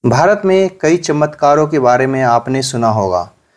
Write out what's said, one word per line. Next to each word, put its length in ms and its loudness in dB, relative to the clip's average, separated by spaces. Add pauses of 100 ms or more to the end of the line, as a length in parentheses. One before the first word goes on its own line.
भारत 380 2
में 240 2 (120)
कई 160 2
चमत्कारों 680 0
के 120 -2
बारे 280 2
में 160 -2
आपने 380 0
सुना 280 -2
होगा। 400 -2 (280)